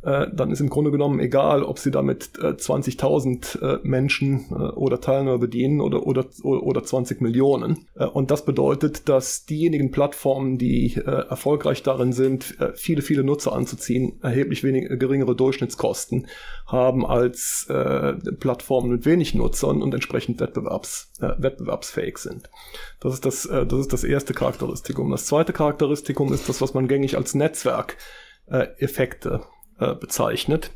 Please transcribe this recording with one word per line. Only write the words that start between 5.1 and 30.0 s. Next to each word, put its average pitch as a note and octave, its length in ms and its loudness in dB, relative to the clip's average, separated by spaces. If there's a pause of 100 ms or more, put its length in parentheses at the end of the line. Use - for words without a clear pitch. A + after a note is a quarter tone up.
bedienen B2+ 440 2
oder, - 240 0
oder, C3 200 2 (180)
oder C3 400 2
zwanzig - 380 -2
Millionen. B2+ 760 2
Äh, - 100 0
und C3+ 240 0
das D3 160 2
bedeutet, C#3+ 640 2
dass C3 380 2
diejenigen D3+ 460 2
Plattformen, C3+ 680 0
die, B2 380 2
äh, C3+ 340 -2
erfolgreich C#3+ 520 0
darin C3 300 2
sind, C3 480 0
äh, - 160 0
viele, D3+ 260 0
viele C#3+ 220 2
Nutzer C#3+ 300 0
anzuziehen, B2+ 680 -2
erheblich C3 420 0
wenig-, C3 360 0
geringere B2+ 360 2
Durchschnittskosten B2+ 920 0 (400)
haben B2+ 380 2
als, B2 640 0
äh, - 440 0 (260)
Plattformen B2 520 0
mit A#2+ 140 0
wenig D#3+ 280 4
Nutzern - 480 2
und - 120 0
entsprechend - 460 -4
wettbewerbs-, - 840 -6
äh, A#2 200 0
wettbewerbsfähig - 760 -4
sind. - 320 -12 (500)
Das C3 140 -2
ist C3 120 -6
das, - 220 -2
äh, B2+ 180 0
das B2 140 2
ist C3+ 140 0
das B2+ 100 0
erste C#3 300 0
Charakteristikum. - 760 -2
Das - 160 -2
zweite D#3+ 280 2
Charakteristikum D3 760 0
ist C#3 160 -2
das, C3+ 140 -2
was C3+ 140 -2
man C3 120 2
gängig C#3 300 2
als B2+ 160 -2
Netzwerk, C#3 640 0 (500)
äh, C3 200 0 (100)
Effekte, - 640 -2 (360)
äh, - 160 0
bezeichnet. - 840 -2